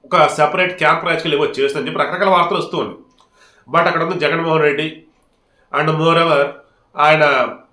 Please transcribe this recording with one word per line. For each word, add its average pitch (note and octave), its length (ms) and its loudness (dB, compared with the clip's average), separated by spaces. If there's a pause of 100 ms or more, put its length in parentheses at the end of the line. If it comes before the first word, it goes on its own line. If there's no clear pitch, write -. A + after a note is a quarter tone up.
ఒక D#3 240 2
సెపరేట్ E3+ 500 0
క్యాంప్ D#3+ 260 2
రాజకీయాలు D#3+ 340 0
ఏవో C#3+ 140 0
చేస్తుందని C#3 380 -2
చెప్పి D#3 120 -4
రకరకాల F3+ 260 -2
వార్తలు F3 300 2
వస్తూ D#3 200 -6
ఉన్నాయి. G2+ 200 -6 (720)
But E3 160 2
అక్కడ E3 160 0
ఉన్న F3+ 160 -4
జగన్మోహన్ D#3+ 440 0
రెడ్డి D3+ 400 -2 (760)
and D#3 100 0
moreover D#3+ 540 2 (520)
ఆయన D3 600 2 (160)